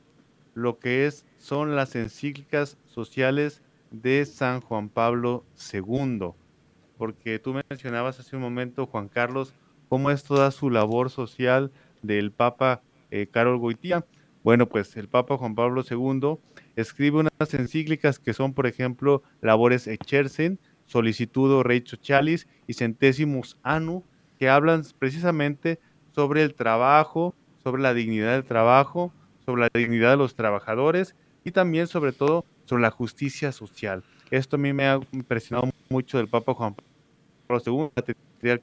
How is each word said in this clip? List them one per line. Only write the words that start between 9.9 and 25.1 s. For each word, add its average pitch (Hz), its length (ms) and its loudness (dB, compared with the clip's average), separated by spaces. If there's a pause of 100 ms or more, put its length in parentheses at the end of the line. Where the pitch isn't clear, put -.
es 139 100 -4
toda 139 300 4
su 139 180 -4
labor 117 400 2
social 127 600 0 (300)
del 104 280 -2
Papa, 123 500 0 (300)
eh, 101 180 -4
Karol 123 280 2
Wojtyła. 123 500 -4 (380)
Bueno, 117 240 6
pues - 280 -4
el 104 120 -12
Papa 127 280 0
Juan 117 200 -6
Pablo 123 260 0
segundo 135 580 -4 (360)
escribe 143 420 0
unas 156 360 -2
encíclicas 151 680 -2
que 113 140 -2
son, 135 180 -2
por 131 160 -2
ejemplo, 131 560 0 (160)
Labores 120 480 4
Exercens, 139 720 -2 (260)
Solicitudo 123 800 0
Rei 123 200 2
Socialis 143 640 0 (220)
y 117 60 -8
Centésimus 131 880 0
Annu, 160 400 -4 (340)
que 131 100 2
hablan 151 340 4 (160)
precisamente 151 800 -2 (380)